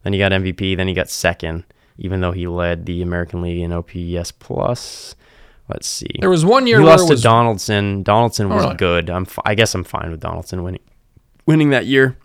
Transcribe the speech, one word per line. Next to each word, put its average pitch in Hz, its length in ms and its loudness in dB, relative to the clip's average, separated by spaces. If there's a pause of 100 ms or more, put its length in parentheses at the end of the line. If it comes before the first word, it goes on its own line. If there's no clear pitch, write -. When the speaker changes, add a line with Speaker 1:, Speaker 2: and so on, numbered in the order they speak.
Speaker 1:
Then 98 100 -2
he 95 60 0
got 98 140 2
M 95 100 0
V 92 100 -4
P. 95 220 -2
Then 92 120 -2
he 92 60 -2
got 87 160 -2
second, 85 540 -4 (340)
even 92 240 -4
though 90 100 -2
he 87 140 -6
led 87 400 -4
the 87 160 -6
American 87 400 -4
League 87 200 -4
in 85 120 -4
O 85 80 -4
P 87 340 -8
S 85 160 -6
plus. - 840 -10 (520)
Let's - 200 -10
see. - 320 -10
Speaker 2:
There 95 100 0
was 165 160 2
one 247 220 4
year 220 100 4
Speaker 1:
He 156 80 8
Speaker 2:
where 160 80 10
Speaker 1:
lost 175 120 6
Speaker 2:
it - 20 2
Speaker 1:
to 156 60 6
Speaker 2:
was 117 100 2
Speaker 1:
Donaldson. 104 800 2
Donaldson 107 480 2
Speaker 2:
Oh, - 40 0
Speaker 1:
was 98 100 2
Speaker 2:
really? 64 120 -2
Speaker 1:
good. 87 320 0
I'm 90 140 -4
f-, - 200 -12
I 107 120 0
guess 95 180 0
I'm 92 100 -4
fine - 280 -8
with 80 80 -12
Donaldson 85 420 -10
winning, 90 200 -8 (680)
winning 156 240 4
that 131 160 0
year. 131 380 2